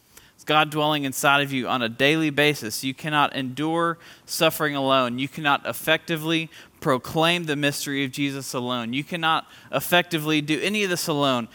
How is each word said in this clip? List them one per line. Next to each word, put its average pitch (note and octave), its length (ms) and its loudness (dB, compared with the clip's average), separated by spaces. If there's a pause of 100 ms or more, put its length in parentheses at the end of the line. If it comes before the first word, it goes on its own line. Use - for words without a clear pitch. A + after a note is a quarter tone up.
(340)
It's - 80 -20
God D3+ 280 4
dwelling D3+ 340 0
inside C#3 360 2
of C#3 120 -2
you B2 160 -2
on B2 140 -2
a A2+ 60 0
daily D3 420 2
basis. C#3+ 520 0
You C3+ 120 -4
cannot D3+ 420 0
endure D#3 600 -2 (300)
suffering D#3 480 0
alone. C3+ 460 2
You C#3 80 -4
cannot C#3+ 380 0
effectively D#3+ 840 -2 (300)
proclaim D#3+ 640 2
the D3+ 100 -2
mystery C#3+ 500 -2
of C3 60 -4
Jesus C#3 420 -4
alone. B2 400 -4
You C#3+ 120 -4
cannot E3 420 -2 (240)
effectively D#3 680 2
do D3+ 200 -2
any G#3 220 0
of F#3+ 80 0
this F3 160 -2
alone. C#3 480 2